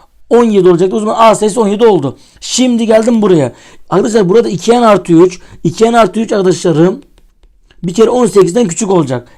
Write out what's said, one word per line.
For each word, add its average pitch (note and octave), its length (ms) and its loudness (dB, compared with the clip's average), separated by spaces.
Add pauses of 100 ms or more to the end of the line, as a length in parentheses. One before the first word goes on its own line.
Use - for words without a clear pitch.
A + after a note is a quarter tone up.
(300)
on A#3+ 140 2
yedi G3 260 2
olacaktı. F#3 260 0
O A3 40 -2
zaman G#3 180 -6
A A3+ 180 4
sayısı G#3+ 260 -2
on G#3 60 0
yedi G#3 180 -2
oldu. D#3 320 0 (220)
Şimdi A#3+ 460 -2
geldim A3 360 0
buraya. D#3+ 320 0 (360)
Arkadaşlar G3+ 400 0
burada A3+ 200 2
iki G#3 220 -4
N A#3+ 140 2
artı F3+ 280 0
üç. F3+ 260 2 (240)
İki A3 280 0
N A#3 80 2
artı G#3+ 200 0
üç A3 120 -4
arkadaşlarım F3+ 720 0 (800)
bir F3 100 -6
kere A3 160 2
on B3 160 0
sekizden F#3+ 420 0
küçük F#3 240 -6
olacak. C3 360 -4 (100)